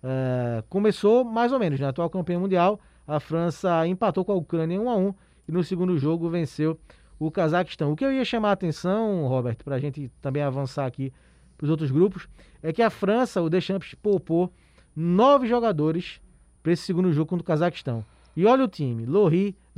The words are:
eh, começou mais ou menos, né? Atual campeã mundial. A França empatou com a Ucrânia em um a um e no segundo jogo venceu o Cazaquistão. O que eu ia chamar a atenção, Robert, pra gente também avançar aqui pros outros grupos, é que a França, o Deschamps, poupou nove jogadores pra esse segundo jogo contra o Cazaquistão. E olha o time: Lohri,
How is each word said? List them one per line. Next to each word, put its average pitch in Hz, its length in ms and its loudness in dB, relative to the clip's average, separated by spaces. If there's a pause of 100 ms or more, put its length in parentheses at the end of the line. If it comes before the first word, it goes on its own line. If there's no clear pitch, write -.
eh, 127 640 -2
começou 208 560 2
mais 240 280 0
ou 269 60 2
menos, 156 220 0
né? 139 80 -2
Atual 165 220 -2
campeã 175 280 -4
mundial. 185 400 2 (280)
A 147 120 -2
França 165 680 0
empatou 185 380 0
com 208 80 -2
a 196 40 2
Ucrânia 165 380 -2
em 190 40 -2
um 233 120 -2
a 233 60 0
um 190 180 0 (340)
e 156 40 -6
no 170 120 0
segundo 180 340 0
jogo 165 300 0
venceu 160 500 -2 (400)
o 156 120 -4
Cazaquistão. 165 640 0
O 151 40 -2
que 269 80 -4
eu 269 80 0
ia 262 140 0
chamar 214 240 0
a - 20 4
atenção, 190 720 -2
Robert, 123 380 -2
pra 139 140 -4
gente 139 320 -8 (100)
também 139 220 -4
avançar 139 420 -4
aqui 131 260 -6 (460)
pros 147 140 -2
outros 156 200 0
grupos, 180 380 2 (340)
é 160 120 -4
que 233 80 2
a 226 80 4
França, 214 500 0
o 170 80 0
Deschamps, 185 460 -2
poupou 180 580 0 (420)
nove 220 520 4
jogadores 180 760 0 (420)
pra 160 100 2
esse 175 100 -2
segundo 180 300 0
jogo 151 180 0
contra 175 120 -2
o - 40 -16
Cazaquistão. 151 580 -2 (320)
E 165 80 2
olha 240 200 6
o 240 40 2
time: 120 380 -4
Lohri, 185 500 2 (220)